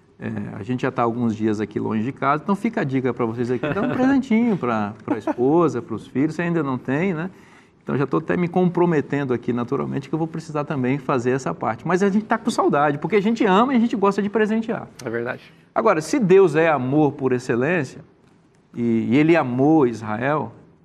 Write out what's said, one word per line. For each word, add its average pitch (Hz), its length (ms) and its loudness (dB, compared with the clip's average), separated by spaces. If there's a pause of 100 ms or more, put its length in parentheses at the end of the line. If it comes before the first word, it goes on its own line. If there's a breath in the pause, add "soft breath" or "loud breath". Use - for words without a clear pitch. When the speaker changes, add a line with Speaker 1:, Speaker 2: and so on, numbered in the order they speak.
(200 soft breath)
Speaker 1:
É, 110 380 -8
a 104 60 -12
gente 123 180 -6
já 135 100 -2
tá 123 100 -2
alguns 117 320 0
dias 107 280 -2
aqui 107 180 -6
longe 110 240 -2
de 131 80 -6
casa, 143 320 -2
então 196 140 -2
fica 226 240 -4
a - 20 -2
dica 131 300 -2
pra 120 120 -4
vocês 117 240 -4
aqui, 139 240 -2
dá 196 80 -4
um 247 100 -2
presentinho 247 680 2
pra, 110 360 -2 (120)
pra 254 120 -2
esposa, 139 640 0
pros - 240 -10
filhos, 156 300 -2
você 180 60 -6
ainda 170 200 0
não 135 160 -4
tem, 156 360 -2
né? 170 180 -6 (500 loud breath)
Então 143 160 -4
já 139 80 0
tô 156 120 -2
até 175 200 -2
me 175 100 0
comprometendo 170 840 0
aqui 120 180 -4
naturalmente 135 580 -4
que - 40 -8
eu 156 60 -2
vou 160 80 -2
precisar 156 360 -6
também 139 360 -2
fazer 127 320 0
essa 139 240 -2
parte. 117 320 -4
Mas 180 160 2
a 202 60 4
gente 202 140 0
tá 226 140 -2
com 226 140 -4
saudade, 151 480 2
porque 175 160 -2
a 208 60 4
gente 226 240 0
ama 220 280 4
e 247 40 4
a - 20 4
gente 233 160 0
gosta 196 260 2
de 202 80 -2
presentear. 214 580 -2 (160)
Speaker 2:
É 127 60 -6
verdade. 117 320 -6 (320 soft breath)
Speaker 1:
Agora, 214 260 4
se 285 200 0
Deus 185 360 6
é 160 140 4
amor 139 440 2
por 131 180 -2
excelência, 131 720 0 (720)
e, 113 340 0
e 120 80 4
ele 160 180 6
amou 139 520 4
Israel, 113 640 -4 (340)